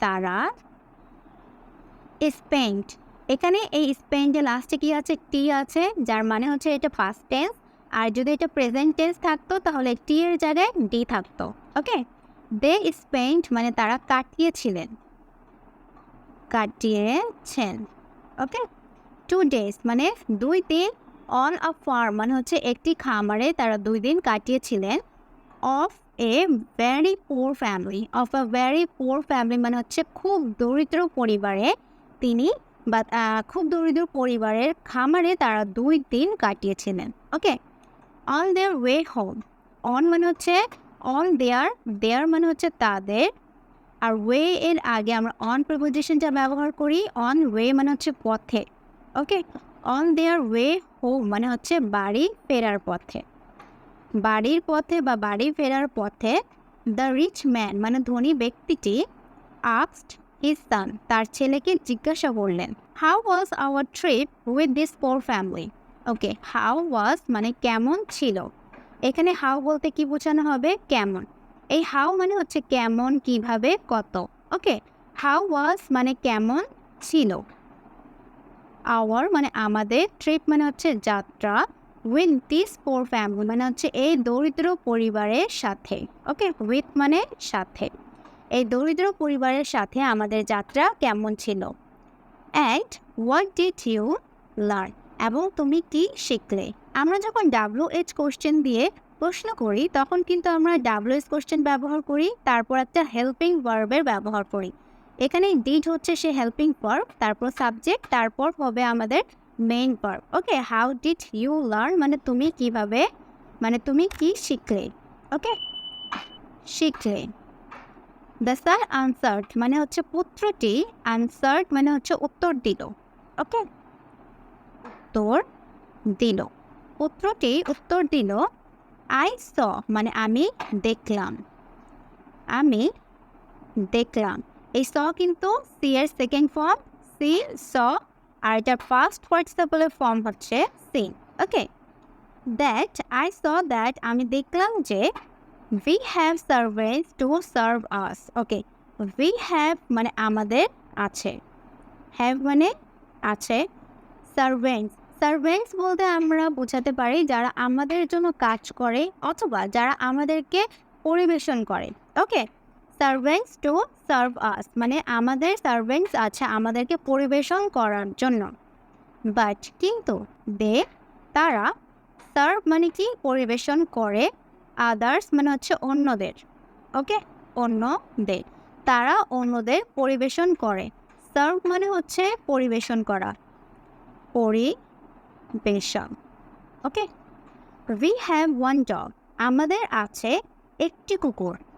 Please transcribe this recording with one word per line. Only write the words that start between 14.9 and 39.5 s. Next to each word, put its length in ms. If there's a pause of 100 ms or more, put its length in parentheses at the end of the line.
কাটিয়েছেন। 1300 (580)
ওকে? 160 (720)
Two 160
days 300 (100)
মানে 300 (160)
দুই 380
দিন, 220 (380)
on 280
a 120
farm 440
মানে 220
হচ্ছে 220
একটি 380
খামারে 580
তারা 260
দুই 220
দিন 200
কাটিয়েছিলেন। 800 (640)
Of 300 (280)
a 260 (320)
very 360 (140)
poor 260
family, 480 (200)
of 120
a 180
very 340 (140)
poor 200
family 380
মানে 180
হচ্ছে 280 (100)
খুব 440
দরিদ্র 500
পরিবারে 680 (440)
তিনি 320 (360)
বা, 220
আহ, 380
খুব 200
দরিদ্র 380
পরিবারের 680 (100)
খামারে 520
তারা 280
দুই 460
দিন 260
কাটিয়েছিলেন। 720 (220)
ওকে? 260 (680)
On 280
their 280
way 220 (120)
home, 240 (440)